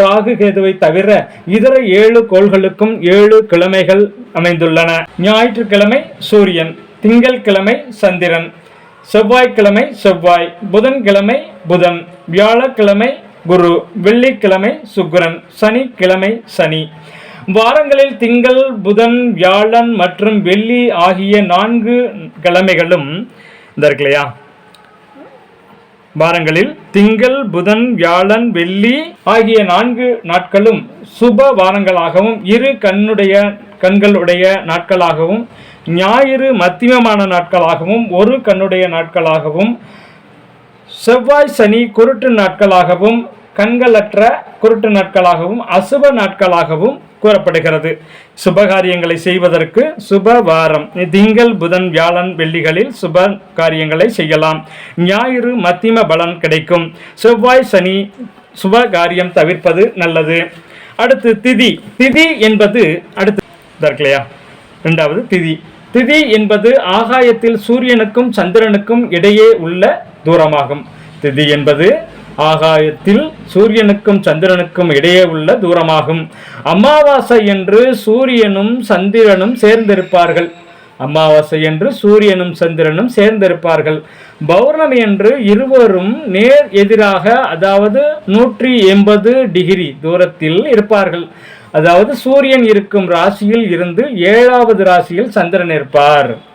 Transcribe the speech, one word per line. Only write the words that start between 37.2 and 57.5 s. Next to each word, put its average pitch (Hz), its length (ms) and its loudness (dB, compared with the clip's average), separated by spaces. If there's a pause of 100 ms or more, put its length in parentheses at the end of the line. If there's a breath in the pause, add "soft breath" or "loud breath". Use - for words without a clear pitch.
நாட்களாகவும், 175 680 -2 (180)
ஒரு 233 140 2 (140)
கண்ணுடைய 185 380 0 (100)
நாட்களாகவும், 160 760 -2 (1300 loud breath)
செவ்வாய், 277 540 2
சனி 220 240 2 (160)
குருட்டு 240 300 2 (120)
நாட்களாகவும், 185 800 2 (360)
கண்களற்ற 220 640 0 (400)
குருட்டு 220 340 2
நாட்களாகவும், 180 640 0 (160)
அசுப 254 300 0 (120)
நாட்களாகவும் 180 800 -2 (280)
கூறப்படுகிறது. 165 680 0 (500 loud breath)
சுபகாரியங்களை 185 760 0 (100)
செய்வதற்கு 180 580 0 (240)
சுப 202 260 2 (160)
வாரம், 156 380 0 (260)
திங்கள், 220 480 2
புதன், 180 320 -2
வியாழன், 175 460 0
வெள்ளிகளில் 165 520 -2 (100)
சுப 180 220 0 (360)
காரியங்களை 160 480 0 (100)
செய்யலாம். 156 420 -2 (500 loud breath)
ஞாயிறு 240 420 -2 (140)
மத்தியம 220 460 0
பலன் 170 320 -2
கிடைக்கும். 165 420 -2 (380 loud breath)
செவ்வாய், 247 480 2